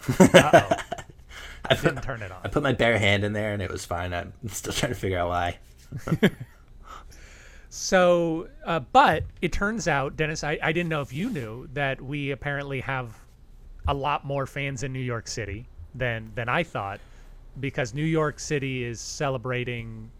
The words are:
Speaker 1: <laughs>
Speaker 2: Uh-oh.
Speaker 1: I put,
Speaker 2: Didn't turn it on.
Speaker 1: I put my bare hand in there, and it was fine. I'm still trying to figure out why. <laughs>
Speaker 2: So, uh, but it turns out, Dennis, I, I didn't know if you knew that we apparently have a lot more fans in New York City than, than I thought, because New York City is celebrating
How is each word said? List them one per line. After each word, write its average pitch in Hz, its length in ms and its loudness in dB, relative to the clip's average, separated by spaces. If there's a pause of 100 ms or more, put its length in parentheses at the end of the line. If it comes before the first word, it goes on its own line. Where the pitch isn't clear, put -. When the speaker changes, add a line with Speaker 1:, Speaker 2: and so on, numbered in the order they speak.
Speaker 1:
<laughs> 131 120 -2
Speaker 2:
Uh-oh. - 580 8 (920)
Speaker 1:
I 131 60 4
put, - 80 2 (140)
Speaker 2:
Didn't 127 80 -6
turn 120 180 -6
it 95 100 -10
on. 92 120 -14
Speaker 1:
I - 40 -4
put 139 140 0
my 135 120 2
bare 117 260 4
hand 101 240 4
in 104 100 0
there, 107 180 0
and 104 80 -2
it 87 120 -4
was 92 140 -6
fine. 90 280 -4
I'm 87 200 -6 (160)
still 90 220 -8
trying 135 220 0
to 107 60 -6
figure 92 180 0
out 87 120 0
why. 87 280 0 (640)
<laughs> - 80 6 (1400)
Speaker 2:
So, 175 800 4 (180)
uh, 170 140 0
but 196 440 6 (180)
it 180 100 2
turns 202 380 0
out, 143 260 0
Dennis, 156 300 -2
I, 151 180 0
I 156 80 2
didn't 170 160 0
know 156 140 0
if 139 100 -6
you 165 180 -4
knew 123 440 -6
that 135 280 0
we 139 300 -4
apparently 139 480 -4
have 123 400 -6 (680)
a 139 80 2
lot 143 300 0
more 139 220 -2
fans 139 380 -6
in 135 100 -4
New 131 80 -4
York 120 260 -4
City 107 380 -6 (280)
than, 113 420 -4
than 117 120 -4
I 143 160 2
thought, 104 380 -6 (580)
because 127 340 -4
New 147 120 -2
York 156 340 0
City 131 460 -2
is 117 160 -8
celebrating 123 1080 -4 (100)